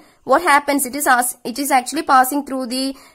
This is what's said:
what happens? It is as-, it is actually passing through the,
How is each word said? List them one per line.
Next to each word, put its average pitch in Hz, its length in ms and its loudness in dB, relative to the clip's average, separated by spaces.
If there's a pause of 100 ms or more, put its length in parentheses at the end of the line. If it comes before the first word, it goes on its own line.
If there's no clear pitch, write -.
(240)
what 294 180 2
happens? 285 420 2
It 247 100 -10
is 294 120 -4
as-, 247 380 2
it 240 140 -8
is 277 120 -4
actually 269 320 0
passing 277 420 2
through 262 220 -6
the, 262 280 -6 (200)